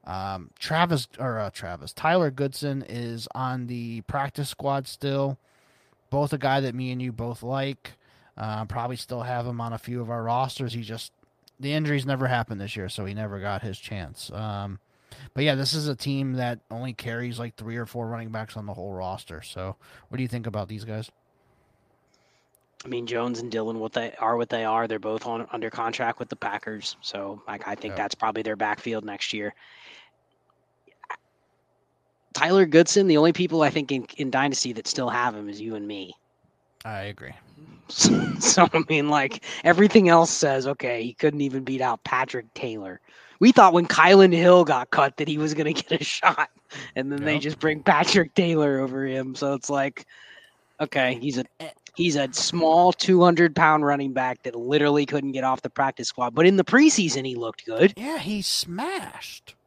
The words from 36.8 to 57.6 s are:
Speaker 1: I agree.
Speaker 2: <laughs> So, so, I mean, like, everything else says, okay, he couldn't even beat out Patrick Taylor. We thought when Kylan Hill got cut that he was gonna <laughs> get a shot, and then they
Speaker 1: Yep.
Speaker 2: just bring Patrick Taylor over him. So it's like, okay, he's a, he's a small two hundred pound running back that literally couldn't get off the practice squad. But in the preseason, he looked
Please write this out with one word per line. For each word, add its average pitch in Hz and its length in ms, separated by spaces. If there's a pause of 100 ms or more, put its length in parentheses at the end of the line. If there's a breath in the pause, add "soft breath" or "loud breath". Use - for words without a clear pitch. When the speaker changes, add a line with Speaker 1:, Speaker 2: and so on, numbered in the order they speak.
Speaker 1:
I 104 180
agree. 98 340
Speaker 2:
<laughs> - 40 (480)
So, - 520
so, - 320
I 165 160
mean, 147 180
like, 143 380 (180 loud breath)
everything 185 460
else 165 200
says, 135 380
okay, 123 360
he 120 100
couldn't 147 260
even 135 240
beat 131 160
out 123 240
Patrick 127 500
Taylor. 104 460 (400 soft breath)
We 240 140
thought 196 180
when 175 160
Kylan 185 460
Hill 175 320
got 131 260
cut 139 240
that 151 140
he 151 80
was 151 160
gonna 151 200
<laughs> - 0
get - 280
a - 20
shot, - 460 (480 loud breath)
and 135 120
then 143 140
they 151 120
Speaker 1:
Yep. 147 80
Speaker 2:
just 151 160
bring 156 220
Patrick 170 520
Taylor 151 480
over 135 260
him. 131 280
So 139 180
it's 135 160
like, 139 360 (760 soft breath)
okay, 127 400
he's 131 160
a, 123 80 (500)
he's 170 220
a 139 160
small 170 580
two 180 320
hundred 170 320
pound 156 300
running 143 260
back 127 320
that 123 100
literally 147 520
couldn't 139 260
get 131 140
off 131 160
the 131 80
practice 135 400
squad. 123 260
But 160 100
in 196 120
the 185 80
preseason, 196 600
he 127 100
looked 117 300